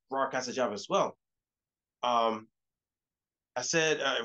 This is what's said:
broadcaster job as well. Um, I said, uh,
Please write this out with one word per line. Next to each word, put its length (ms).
broadcaster 420
job 200
as 180
well. 260
Um, 460
I 60
said, 380
uh, 240